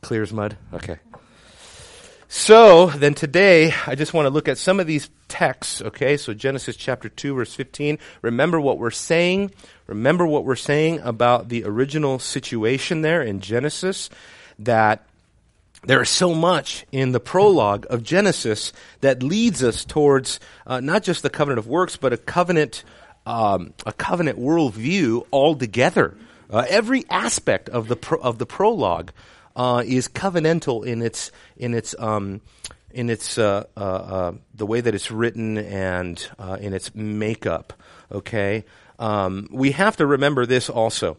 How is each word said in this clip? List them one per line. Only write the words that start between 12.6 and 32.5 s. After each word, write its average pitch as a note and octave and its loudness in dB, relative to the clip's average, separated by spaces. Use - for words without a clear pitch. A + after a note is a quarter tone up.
there D#3 0
in G2 -6
Genesis, C3 -4
that A2 2
there C3 6
is - -2
so F3 2
much E3 0
in C3 0
the B2 2
prologue D3 4
of A#2 -2
Genesis D#3 0
that C3 2
leads F3+ 0
us A#2 0
towards, C#3 2
uh, B2 -4
not E3+ 0
just - -4
the C#3+ 0
covenant C#3+ -2
of G#2+ -6
works, E3+ -2
but C3 0
a A#2+ -4
covenant, E3+ -2
um, G#2+ -2
a G#2+ -6
covenant E3 -6
worldview C3 -2
altogether. C3+ 0
Uh, A2 0
every A3+ 0
aspect F3 -2
of A2+ -6
the A#2+ -2
pro-, - -4
of A#2+ -2
the B2 -6
prologue, A2+ -2
uh, B2 0
is B2+ -2
covenantal D#3+ -2
in A#2 -4
its, - -6
in A#2+ -6
its, A2+ -6
um, G#2 -4